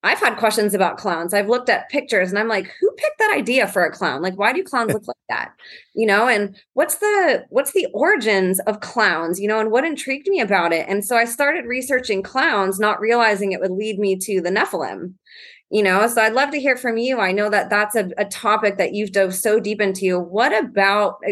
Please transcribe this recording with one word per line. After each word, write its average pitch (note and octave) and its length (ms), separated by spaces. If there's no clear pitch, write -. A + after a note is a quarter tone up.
I've A3 160
had B3+ 180
questions G#3+ 380
about F#3 240
clowns. F3 340
I've G#3 160
looked B3 200
at - 200
pictures A3+ 420
and G3+ 80
I'm A3 100
like, G3 220
"Who G4 120
picked D5+ 260
that G#4+ 160
idea A3+ 320
for F#3 180
a D#3 60
clown? C#3+ 300
Like, F#3 180
why G#3+ 140
do E4+ 100
clowns A#3 300
look G#3+ 160
like - 80
that?" - 240
You A3 120
know, G#3+ 220
and G#3 280
what's - 240
the, F#4+ 500
what's C#4 240
the F4 200
origins G#3 680
of G#3 200
clowns, F3 600
you G#3 80
know, G#3+ 100
and A3 140
what B3+ 120
intrigued C#4+ 440
me G4 100
about F#3 340
it? E3 160
And G3+ 160
so B3 120
I A3+ 80
started C#4+ 420
researching B3 560
clowns, G3+ 560
not G#3 220
realizing G#3+ 500
it F#3 100
would F#3 120
lead G#3 260
me G3 180
to F#3 240
the F3 100
Nephilim, F#3 640
you G#3+ 120
know? G3 240
So A#3 160
I'd A3 120
love C#4+ 180
to D4 80
hear C4 160
from A#3+ 220
you. B3 200
I F#3 140
know G#3 180
that G3+ 180
that's G#3 280
a, F#3+ 200
a G3+ 100
topic G#3 520
that F3+ 140
you've G#3 180
dove F#3+ 240
so G#3+ 240
deep G#3 220
into. F#3+ 400
What G#3+ 360
about, G3+ 600